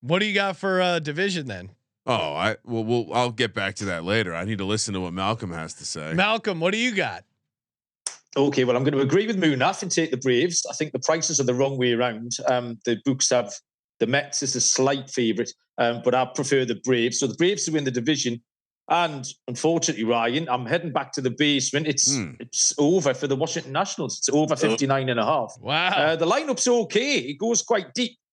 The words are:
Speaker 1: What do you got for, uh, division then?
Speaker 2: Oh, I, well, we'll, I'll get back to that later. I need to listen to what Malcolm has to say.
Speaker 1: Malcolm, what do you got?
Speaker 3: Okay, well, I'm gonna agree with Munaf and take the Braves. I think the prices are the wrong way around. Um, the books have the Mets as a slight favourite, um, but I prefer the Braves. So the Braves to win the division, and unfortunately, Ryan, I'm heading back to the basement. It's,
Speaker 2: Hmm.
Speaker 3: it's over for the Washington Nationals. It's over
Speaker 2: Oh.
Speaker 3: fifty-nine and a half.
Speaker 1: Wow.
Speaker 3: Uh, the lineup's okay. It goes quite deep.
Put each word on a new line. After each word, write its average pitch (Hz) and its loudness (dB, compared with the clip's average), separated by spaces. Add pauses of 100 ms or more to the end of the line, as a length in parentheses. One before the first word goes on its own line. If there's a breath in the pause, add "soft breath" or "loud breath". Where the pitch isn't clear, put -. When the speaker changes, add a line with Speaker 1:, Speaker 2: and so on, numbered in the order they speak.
Speaker 1:
What 151 2
do 208 2
you 208 -2
got 196 0
for, 185 0
uh, 175 2
division 160 -4
then? 98 -10 (360)
Speaker 2:
Oh, 85 0
I, 95 0 (100)
well, 117 -2
we'll, 110 0
I'll 123 2
get 110 -2
back 98 -4
to 107 -6
that 85 -4
later. 95 0
I 85 -6
need 107 -4
to 95 -4
listen 104 -2
to 95 -2
what 87 -6
Malcolm 95 -4
has 82 -8
to - -14
say. 78 -8
Speaker 1:
Malcolm, 196 0
what 180 2
do 214 -2
you 240 -2
got? 127 -4 (1120)
Speaker 3:
Okay, 139 4
well, 120 4
I'm 135 0
gonna 147 2
agree 147 2
with 214 0
Munaf 156 2
and 190 -4
take 160 0
the 127 -2
Braves. 131 2
I - -10
think 151 -4
the 131 -4
prices 156 0
are 139 2
the 123 2
wrong 135 0
way 123 2
around. 117 -2 (140)
Um, 123 0
the 113 0
books 135 2
have 123 2 (500)
the 113 2
Mets 139 0
as 127 -2
a 127 0
slight 135 0
favourite, 113 0 (280)
um, 120 0
but 123 4
I 127 4
prefer 135 0
the 113 -2 (100)
Braves. 120 2
So 143 0
the 113 -2
Braves 196 2
to 160 -4
win 151 0
the 131 0
division, 123 -2 (460)
and 156 0 (220)
unfortunately, 123 0
Ryan, 120 0
I'm 123 -2
heading 165 -4
back 139 -4
to 143 -4
the 127 0
basement. 147 0
It's, 139 2
Speaker 2:
Hmm. 92 -4
Speaker 3:
it's - 0
over 147 4
for 147 -4
the 135 2
Washington 143 -4
Nationals. 156 -4
It's - -2
over 151 4
Speaker 2:
Oh. 139 2
Speaker 3:
fifty-nine 135 2
and 120 2
a 110 2
half. 135 0
Speaker 1:
Wow. 151 0
Speaker 3:
Uh, 165 2
the 160 2
lineup's 262 0
okay. 240 2
It 139 -6
goes 226 0
quite 208 -2
deep. 240 -2 (140)